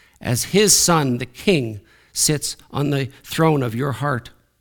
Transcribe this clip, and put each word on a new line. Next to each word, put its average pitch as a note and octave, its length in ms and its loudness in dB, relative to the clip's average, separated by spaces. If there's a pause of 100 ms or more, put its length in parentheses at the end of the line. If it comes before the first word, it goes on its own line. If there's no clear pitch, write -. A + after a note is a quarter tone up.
(200)
as - 240 -2
his G3+ 320 4
son, C#3+ 420 2
the B2+ 80 -8
king, A#2+ 540 -2 (320)
sits - 440 -2 (140)
on C#3+ 200 -2
the C3+ 200 -2 (120)
throne D#3+ 400 2
of A#2 120 -4
your C3 180 -4
heart. B2 380 -4 (300)